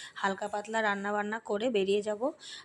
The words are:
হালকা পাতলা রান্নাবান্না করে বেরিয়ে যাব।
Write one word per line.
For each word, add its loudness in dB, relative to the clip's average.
হালকা 0
পাতলা -2
রান্নাবান্না 0
করে 0
বেরিয়ে 4
যাব। -2